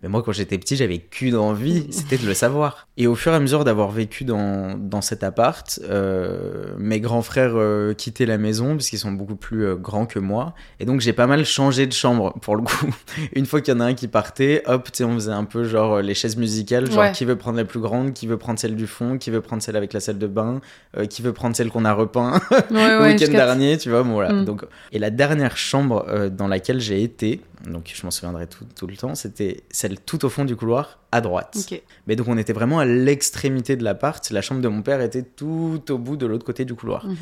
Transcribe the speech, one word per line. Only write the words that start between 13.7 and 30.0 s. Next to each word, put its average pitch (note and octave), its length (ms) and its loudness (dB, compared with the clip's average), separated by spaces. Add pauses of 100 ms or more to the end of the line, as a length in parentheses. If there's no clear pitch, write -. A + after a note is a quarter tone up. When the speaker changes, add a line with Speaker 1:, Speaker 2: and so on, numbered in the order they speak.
Speaker 1:
y A#2+ 40 4
en A#2 40 2
a A#2 40 2
un B2+ 100 2
qui B2 120 -8
partait, C3+ 600 2
hop, B2+ 220 2
tu - 100 -10
sais, B2 40 2
on A#2 120 2
faisait G#2+ 180 -2
un G#2 100 -2
peu A#2 220 -2
genre, A2 300 4
euh, G2+ 60 2
les G2 120 0
chaises A2 240 -2
musicales, A#2 520 0
genre G#3+ 100 4
Speaker 2:
Ouais. G3+ 120 6
Speaker 1:
qui D#3 140 -4
veut B2 100 2
prendre A#2 220 -4
la A2+ 80 0
plus A2+ 160 -6
grande, B2 320 -2
qui A#2 140 -10
veut A2+ 100 -2
prendre A2+ 220 -4
celle A2 180 -4
du A2 100 -4
fond, B2 300 -4
qui B2+ 120 -8
veut A2+ 120 0
prendre A2 200 -6
celle G#2+ 140 -6
avec G2+ 160 -2
la G#2+ 80 -4
salle G2+ 200 -4
de G#2 80 -2
bain, A2 340 -2 (360)
euh, G#2 80 0
qui G#2 160 -10
veut A#2+ 120 0
prendre A#2+ 200 -2
celle A2+ 160 0
qu'on A2+ 140 0
a G#2+ 100 4
repeint A#2+ 520 2
<laughs> - 60 0
Speaker 2:
Ouais, C4 100 8 (100)
Speaker 1:
le A3 300 6
Speaker 2:
ouais, G#3+ 60 6
Speaker 1:
week-end G#3 180 6
Speaker 2:
je D3 60 4
capte. C#3+ 40 4
Speaker 1:
dernier, C3+ 420 6
tu C#3 120 -6
vois, A#2 140 4
bon, A#2+ 100 0
voilà. G#2 180 2
Speaker 2:
Mm. G2 140 2
Speaker 1:
Donc, G#2 180 -6 (300)
et G#2+ 60 -2
la G#2+ 100 0
dernière C#3+ 480 2
chambre, C3+ 500 0
euh, G2+ 220 0
dans G2 180 -4
laquelle G2 320 0
j'ai G#2 240 0
été, A#2 60 0 (580)
donc E2+ 260 -10
je - 120 -12
m'en F2 60 -6
souviendrai F2 340 -8
tout, - 180 -18 (120)
tout - 100 -12
le F#2+ 100 -10
temps, C3 200 -6
c'était G2+ 560 -6
celle F#2+ 280 -6
tout - 260 -6